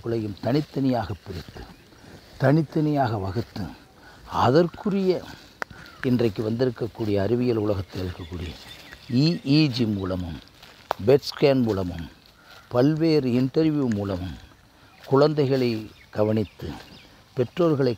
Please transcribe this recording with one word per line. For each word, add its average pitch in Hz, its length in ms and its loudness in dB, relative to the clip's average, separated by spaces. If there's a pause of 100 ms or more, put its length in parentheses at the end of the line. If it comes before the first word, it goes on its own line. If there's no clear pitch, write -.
குழந்தையும் 110 440 -6
தனித்தனியாக 127 680 -2 (100)
பிரித்து, - 380 -14 (800)
தனித்தனியாக 143 840 2
வகுத்து, 95 400 -6 (800)
அதற்குரிய 180 800 2 (840)
இன்றைக்கு 120 380 0
வந்திருக்கக்கூடிய 117 800 -2
அறிவியல் 120 400 0
உலகத்தில் 98 400 -4
இருக்கக்கூடிய 82 460 -10 (680)
இ 151 60 4 (300)
இ 156 40 8 (140)
ஜி 123 180 0
மூலமும், 90 440 -4 (680)
பெட் 135 220 4
ஸ்கேன் 135 380 2
மூலமும், 92 360 -2 (720)
பல்வேறு 151 560 2 (100)
இன்டர்வியூ 147 480 2 (120)
மூலமும் 92 360 -4 (760)
குழந்தைகளை 135 600 4 (460)
கவனித்து, 107 520 -2 (680)
பெற்றோர்களை 131 600 0